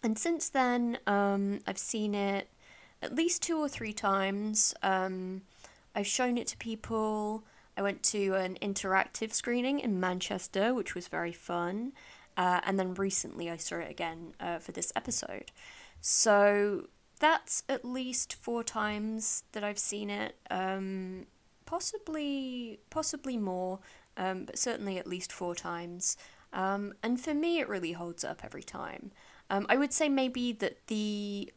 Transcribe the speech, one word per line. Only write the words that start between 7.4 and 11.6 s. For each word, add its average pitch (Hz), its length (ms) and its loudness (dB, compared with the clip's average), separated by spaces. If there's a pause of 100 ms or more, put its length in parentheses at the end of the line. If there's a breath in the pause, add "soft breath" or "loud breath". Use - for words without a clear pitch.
I 196 60 -2
went 202 200 -2
to 196 300 2
an 185 280 2
interactive 196 720 2
screening 247 480 0
in 202 180 0
Manchester, 190 760 0
which 226 200 -2
was 175 140 -6
very 170 240 -4
fun. 180 640 -2 (420 loud breath)